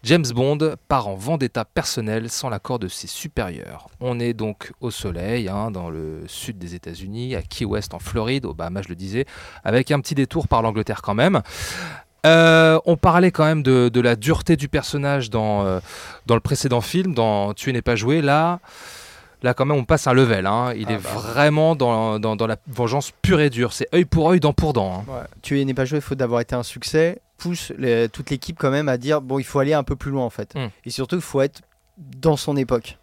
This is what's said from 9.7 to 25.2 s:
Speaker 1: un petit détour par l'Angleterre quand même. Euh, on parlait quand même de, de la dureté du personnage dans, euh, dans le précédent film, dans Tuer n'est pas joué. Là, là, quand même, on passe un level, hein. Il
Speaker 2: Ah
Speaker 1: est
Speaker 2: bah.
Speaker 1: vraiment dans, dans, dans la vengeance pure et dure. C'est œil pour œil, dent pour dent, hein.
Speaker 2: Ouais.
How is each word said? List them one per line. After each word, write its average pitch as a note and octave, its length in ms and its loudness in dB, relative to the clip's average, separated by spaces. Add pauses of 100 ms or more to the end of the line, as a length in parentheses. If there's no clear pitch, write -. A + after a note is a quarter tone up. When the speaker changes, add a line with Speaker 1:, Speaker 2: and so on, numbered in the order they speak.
Speaker 1:
un C#3+ 80 2
petit - 160 -6
détour C#3 320 0
par A2+ 140 2
l'Angleterre A2 400 -2
quand G2+ 140 -2
même. D3+ 260 4 (840)
Euh, D#3+ 600 8
on E3+ 100 6
parlait F3+ 360 6
quand D#3+ 120 2
même D#3 180 2
de, B2+ 280 6
de A#2+ 100 2
la A#2+ 160 4
dureté D#3 400 2
du C#3 140 -6
personnage C#3+ 600 -2
dans, G#2+ 360 2
euh, F#2 140 0 (460)
dans A#2 100 4
le A2 40 4
précédent B2+ 400 0
film, F#3 340 -2
dans G#2 400 2
Tuer - 200 -4
n'est A#2 80 -2
pas A#2+ 160 0
joué. C3+ 240 0
Là, D#3 380 2 (840)
là, B2 100 2
quand C3+ 120 0
même, D3 120 2
on B2+ 60 0
passe D3 240 2
un B2+ 60 4
level, A#2 320 4
hein. A#2+ 320 0
Il G#2+ 100 -6
Speaker 2:
Ah A2 60 -2
Speaker 1:
est G#2+ 40 -2
Speaker 2:
bah. F#2 160 -8
Speaker 1:
vraiment D3 640 2
dans, A2+ 440 0
dans, G#2+ 180 -2
dans A2+ 100 0
la A2 80 -2 (140)
vengeance B2 420 -2 (100)
pure F3 200 4
et D3 80 4
dure. A#2 240 0
C'est - 200 -6
œil F3 120 2
pour D#3+ 240 2
œil, F3+ 100 6
dent D3 140 4
pour D3+ 180 2
dent, G2 360 -2
hein. C3+ 40 -14
Speaker 2:
Ouais. A#2+ 140 -10 (160)